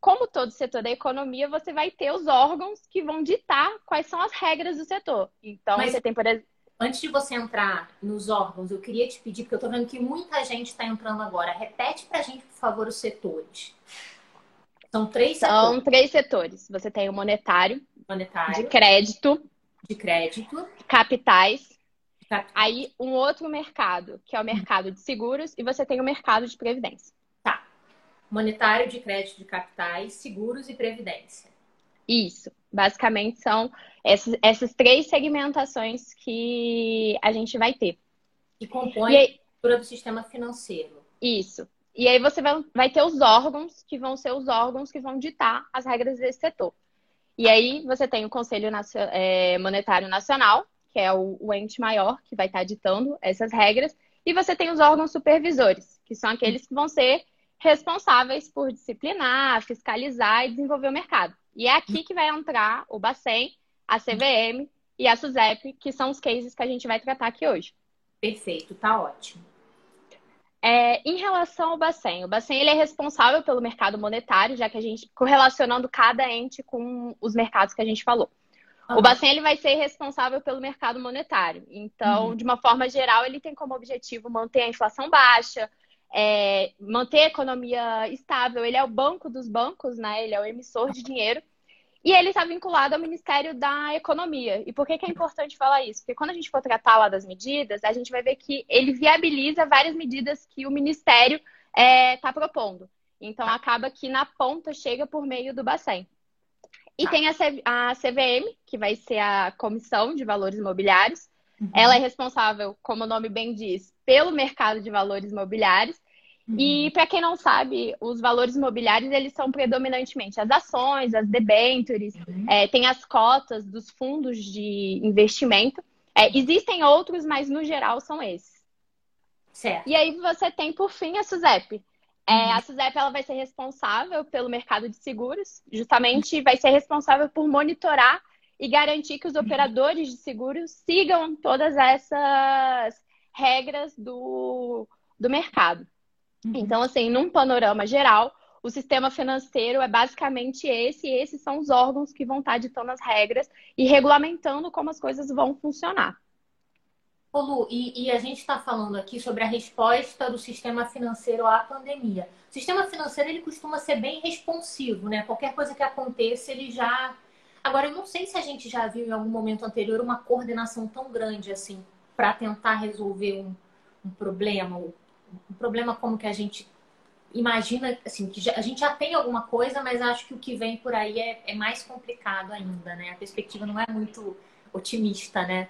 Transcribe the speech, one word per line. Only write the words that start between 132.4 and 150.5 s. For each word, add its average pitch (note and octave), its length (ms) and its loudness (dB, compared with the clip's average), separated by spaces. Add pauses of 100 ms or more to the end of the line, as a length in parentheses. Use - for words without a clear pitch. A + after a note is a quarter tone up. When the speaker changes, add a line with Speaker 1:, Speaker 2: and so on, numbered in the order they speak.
Speaker 1:
a A#3 80 2
susep, C4+ 360 -2
ela C#4 120 2
vai C4+ 140 -4
ser C#4 100 -8
responsável C4 920 -4
pelo B3 240 -4
mercado A#3 380 -4
de G#3 100 -12
seguros, C4 760 -10
justamente B3 680 2
vai C4 160 6
ser C4+ 120 4
responsável C#4+ 580 4
por D#4 200 -2
monitorar D4 760 4 (380)
e C#4 80 -6
garantir D4 520 2
que - 80 -10
os D4 80 -8
Speaker 2:
Uhum. D4+ 60 2
Speaker 1:
operadores C#4 680 0
de B3 80 -14
seguros C4+ 540 -10
sigam E4 640 0
todas C#4+ 400 0
essas C4+ 1200 2 (380)
regras C4+ 640 -2
do, B3 920 -8 (320)
do A#3+ 100 0
mercado. F3 560 0 (600)
Speaker 2:
Uhum. A3 100 -4
Speaker 1:
Então, A3+ 260 0
assim, B3 280 0
num C4 200 0
panorama A#3+ 560 2
geral, A#3+ 480 4 (300)
o A#3+ 60 -8
sistema C4 420 0
financeiro C4 680 -2
é B3+ 60 0
basicamente B3+ 800 -2